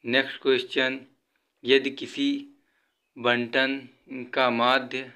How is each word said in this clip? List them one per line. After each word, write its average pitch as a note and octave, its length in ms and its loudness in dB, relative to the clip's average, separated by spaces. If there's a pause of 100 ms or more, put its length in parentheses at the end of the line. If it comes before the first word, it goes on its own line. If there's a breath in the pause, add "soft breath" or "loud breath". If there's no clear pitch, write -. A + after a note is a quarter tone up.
नेक्स्ट B2+ 380 0
क्वेश्चन, C3 580 0 (640)
यदि C3+ 280 4
किसी C#3 380 -4 (880)
बंटन A#2+ 600 0 (560)
का B2+ 180 2
माध्य B2+ 640 0